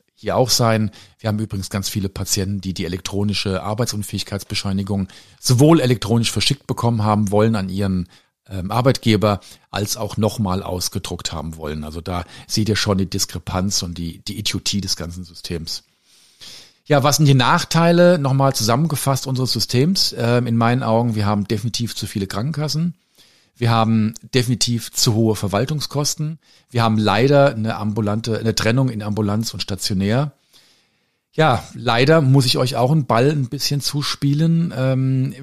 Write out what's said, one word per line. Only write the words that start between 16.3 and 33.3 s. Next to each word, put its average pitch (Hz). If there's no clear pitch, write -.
Ja, 143
was 143
sind 151
die 139
Nachteile, 170
nochmal 135
zusammengefasst, 131
unseres 127
Systems? 139
Ähm, 120
in 117
meinen 117
Augen, 113
wir 104
haben 101
definitiv 113
zu 104
viele 98
Krankenkassen. 151
Wir 117
haben 113
definitiv 120
zu -
hohe 110
Verwaltungskosten. 143
Wir 120
haben 110
leider 127
eine 110
ambulante, 107
eine 110
Trennung 127
in 107
Ambulanz 107
und 104
stationär. 104
Ja, 156
leider 123
muss 135
ich 127
euch 123
auch 123
einen 156
Ball 120
ein 143